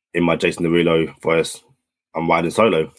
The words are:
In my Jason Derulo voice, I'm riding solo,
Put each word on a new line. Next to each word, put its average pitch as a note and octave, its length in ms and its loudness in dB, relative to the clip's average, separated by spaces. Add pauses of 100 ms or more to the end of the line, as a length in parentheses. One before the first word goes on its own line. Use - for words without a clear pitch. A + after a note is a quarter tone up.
(140)
In F2 100 0
my E2 120 2
Jason F2 280 -2
Derulo E2 560 0
voice, E2 420 -2 (520)
I'm E2 140 -4
riding E2 220 0
solo, E2 480 2